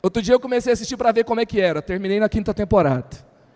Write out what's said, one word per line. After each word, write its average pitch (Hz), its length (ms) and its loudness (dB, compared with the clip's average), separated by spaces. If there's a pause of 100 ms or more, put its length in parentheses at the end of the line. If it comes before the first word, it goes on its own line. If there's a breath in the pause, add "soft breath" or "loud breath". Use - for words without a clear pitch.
Outro 190 200 -2
dia 208 120 2
eu 254 60 4
comecei 247 320 -2
a - 20 4
assistir 226 240 -6
pra 233 140 2
ver 226 120 2
como 226 180 -2
é 226 40 0
que 214 160 -2
era, 165 180 2
terminei 190 400 -2
na 214 80 2
quinta 208 260 -2
temporada. 165 720 0 (320)